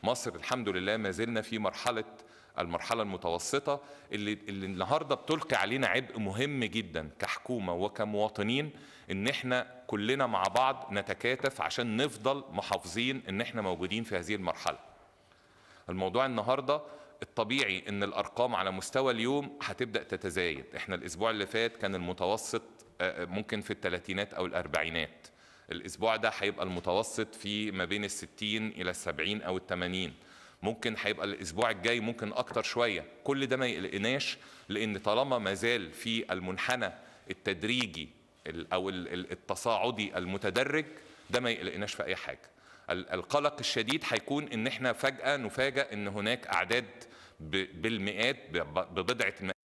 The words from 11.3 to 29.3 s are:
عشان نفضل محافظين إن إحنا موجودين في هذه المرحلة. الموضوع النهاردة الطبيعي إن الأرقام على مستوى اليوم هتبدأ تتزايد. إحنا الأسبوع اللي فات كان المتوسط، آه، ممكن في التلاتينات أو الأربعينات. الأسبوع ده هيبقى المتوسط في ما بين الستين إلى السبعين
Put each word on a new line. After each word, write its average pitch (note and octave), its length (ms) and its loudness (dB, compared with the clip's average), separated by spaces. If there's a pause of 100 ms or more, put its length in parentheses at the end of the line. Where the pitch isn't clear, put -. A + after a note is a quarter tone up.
عشان A2 360 0
نفضل C3 540 0
محافظين G#2 760 0
إن G2 120 0
إحنا A#2 200 -2
موجودين F#2 420 0
في G2+ 140 -2
هذه F2 180 0
المرحلة. F2 440 -2 (1120)
الموضوع F#2+ 360 2
النهاردة C3 560 2 (420)
الطبيعي A2 680 0
إن G2+ 140 0
الأرقام G#2+ 520 0
على F#2+ 160 2
مستوى B2+ 420 2
اليوم C3+ 480 0
هتبدأ A2 420 -2
تتزايد. F2 600 -2 (100)
إحنا - 200 -4
الأسبوع F2 340 0
اللي G#2+ 160 0
فات A2+ 320 0
كان G2 180 0
المتوسط، F#2 680 0 (400)
آه، F2+ 240 0
ممكن G#2 360 -2
في G#2+ 100 -6
التلاتينات F#2+ 600 -2
أو F#2 120 0
الأربعينات. E2 840 0 (440)
الأسبوع A2 440 0
ده A2 240 4
هيبقى G2+ 260 0
المتوسط F#2 720 0
في G#2 360 -2
ما F#2 140 0
بين G2+ 180 0
الستين G#2+ 640 -2
إلى F2+ 240 -2
السبعين F2 500 -2